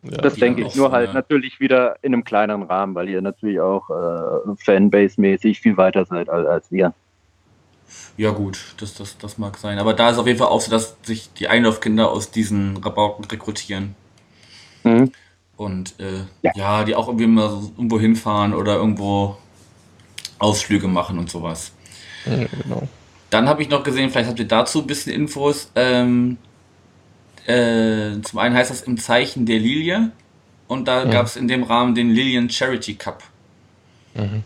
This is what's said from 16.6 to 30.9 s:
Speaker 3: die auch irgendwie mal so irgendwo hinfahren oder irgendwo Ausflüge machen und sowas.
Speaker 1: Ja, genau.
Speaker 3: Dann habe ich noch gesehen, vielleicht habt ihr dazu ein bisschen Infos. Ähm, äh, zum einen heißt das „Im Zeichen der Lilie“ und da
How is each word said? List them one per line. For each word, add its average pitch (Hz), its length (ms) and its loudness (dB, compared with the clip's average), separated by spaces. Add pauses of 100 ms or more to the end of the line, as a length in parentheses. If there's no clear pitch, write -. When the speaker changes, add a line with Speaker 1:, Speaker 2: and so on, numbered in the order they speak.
Speaker 3:
die 110 100 -2
auch 113 140 -2
irgendwie 117 180 0
mal 110 220 4
so 101 280 -8
irgendwo 117 220 0
hinfahren 107 560 2
oder 101 220 0
irgendwo 101 600 0 (1000)
Ausflüge 101 500 2
machen 90 300 -2
und 85 120 -6
sowas. 85 420 -10 (520)
Speaker 1:
Ja, 127 220 -2 (160)
genau. 120 260 -6 (420)
Speaker 3:
Dann 113 180 2
habe 151 140 0
ich 139 60 -4
noch 143 140 0
gesehen, 135 280 -2
vielleicht 123 180 0
habt 117 100 -6
ihr 107 100 -4
dazu 120 320 2
ein 147 60 -8
bisschen 143 260 -6
Infos. 143 600 -2
Ähm, 123 640 2 (1080)
äh, 113 760 2
zum - 160 -8
einen 120 160 2
heißt 123 160 2
das 127 120 -10
„Im 123 160 -4
Zeichen 123 480 0
der 113 120 2
Lilie“ 160 520 0 (580)
und 127 200 -4
da 127 160 2